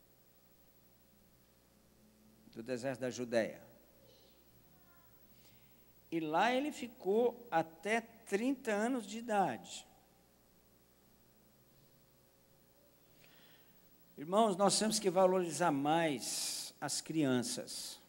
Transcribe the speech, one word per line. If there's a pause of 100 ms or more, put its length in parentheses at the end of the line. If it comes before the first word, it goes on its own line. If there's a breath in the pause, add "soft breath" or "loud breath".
(2500)
do
deserto
da
Judéia. (2500 loud breath)
E
lá
ele
ficou
até
trinta
anos
de
idade. (4000 loud breath)
Irmãos,
nós
temos
que
valorizar
mais
as
crianças.